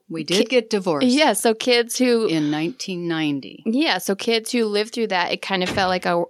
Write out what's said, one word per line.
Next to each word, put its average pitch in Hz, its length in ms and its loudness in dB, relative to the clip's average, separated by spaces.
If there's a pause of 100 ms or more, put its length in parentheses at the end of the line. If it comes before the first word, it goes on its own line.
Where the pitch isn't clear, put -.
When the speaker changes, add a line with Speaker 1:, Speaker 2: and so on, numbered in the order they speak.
Speaker 1:
we 160 140 -8
did 165 140 0
Speaker 2:
ki-, 220 80 4
Speaker 1:
get 233 240 0
divorced. 185 380 0
Speaker 2:
Yeah, 269 260 4
so 226 220 2
kids 240 420 0
who 240 300 4
Speaker 1:
In 156 240 0
nineteen 175 560 -4
ninety. 156 580 -4
Speaker 2:
Yeah, 240 340 0
so 196 160 -2
kids 226 360 -2
who 233 140 2
lived 208 280 -2
through 226 140 -2
that, 180 240 -2
it 190 100 -4
kind 190 220 -2
of 180 60 -2
felt 185 200 0
like 185 160 -2
our, 175 240 0